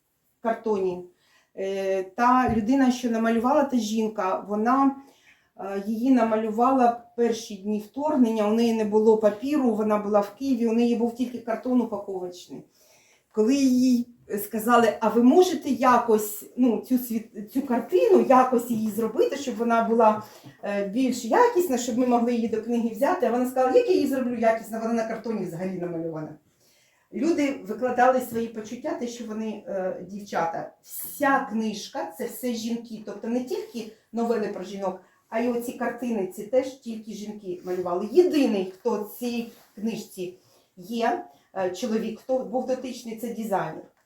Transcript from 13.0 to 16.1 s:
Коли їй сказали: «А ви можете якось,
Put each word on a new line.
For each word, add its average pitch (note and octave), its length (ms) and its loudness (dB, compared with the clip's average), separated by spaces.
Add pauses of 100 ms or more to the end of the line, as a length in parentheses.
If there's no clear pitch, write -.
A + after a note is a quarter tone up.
Коли A3 220 4
їй B3+ 540 4 (360)
сказали: A#3 560 2
«А A3 80 2
ви A#3 140 2
можете D#4+ 480 6
якось, A#3 760 2 (120)